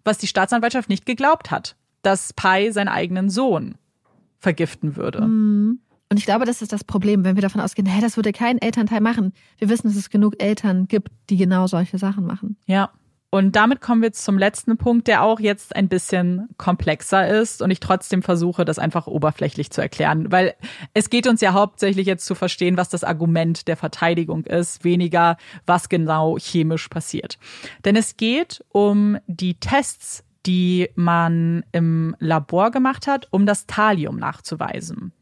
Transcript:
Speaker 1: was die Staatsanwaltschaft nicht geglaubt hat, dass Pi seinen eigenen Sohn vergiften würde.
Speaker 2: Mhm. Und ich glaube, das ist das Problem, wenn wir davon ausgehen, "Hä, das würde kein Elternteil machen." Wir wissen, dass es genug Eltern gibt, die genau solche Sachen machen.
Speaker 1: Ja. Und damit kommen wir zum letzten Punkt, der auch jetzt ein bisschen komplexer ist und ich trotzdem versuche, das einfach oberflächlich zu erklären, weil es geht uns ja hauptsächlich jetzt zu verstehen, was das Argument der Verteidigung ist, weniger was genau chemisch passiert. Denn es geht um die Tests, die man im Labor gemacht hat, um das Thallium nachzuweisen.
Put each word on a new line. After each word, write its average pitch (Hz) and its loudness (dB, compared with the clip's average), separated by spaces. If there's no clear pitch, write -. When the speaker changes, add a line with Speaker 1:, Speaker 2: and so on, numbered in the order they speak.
Speaker 1:
was 214 0
die - -8
Staatsanwaltschaft 233 0
nicht 196 -4
geglaubt 269 0
hat, - -6
dass 196 0
Pi 196 2
seinen 202 -2
eigenen 185 -2
Sohn 202 -2
vergiften 160 -2
würde. - -4
Speaker 2:
Mhm. 214 2
Und 202 2
ich 208 -2
glaube, 226 2
das 240 -2
ist 214 -8
das 202 -6
Problem, 202 0
wenn 185 2
wir 202 2
davon 196 -2
ausgehen, - -2
"Hä, 196 2
das 226 -2
würde 214 0
kein 240 0
Elternteil 226 0
machen." 220 0
Wir 208 0
wissen, 233 0
dass 202 2
es 202 -4
genug 208 2
Eltern 202 0
gibt, 202 -2
die 196 2
genau 185 4
solche 185 0
Sachen 196 -2
machen. 196 -8
Speaker 1:
Ja. 190 0
Und 196 4
damit 226 4
kommen 233 2
wir 226 0
zum 196 -2
letzten 214 0
Punkt, 233 0
der 208 4
auch 220 2
jetzt 208 -2
ein 202 2
bisschen 180 -2
komplexer 180 0
ist 214 0
und 190 0
ich 190 0
trotzdem 185 0
versuche, 175 0
das 160 -2
einfach 165 -4
oberflächlich 147 -2
zu - -4
erklären, 156 -2
weil 185 4
es 214 0
geht 240 2
uns 233 2
ja 190 4
hauptsächlich 196 0
jetzt 185 -2
zu 190 -4
verstehen, 180 0
was 180 0
das 170 -6
Argument 165 0
der 160 -2
Verteidigung 165 -2
ist, - -2
weniger 170 2
was 175 2
genau 160 0
chemisch 160 -2
passiert. - -8
Denn 202 4
es 220 0
geht 254 -2
um 208 2
die 180 -4
Tests, - -4
die 180 2
man 170 2
im 165 0
Labor 165 0
gemacht 262 -2
hat, 277 -2
um 196 2
das 202 0
Thallium 208 0
nachzuweisen. - -8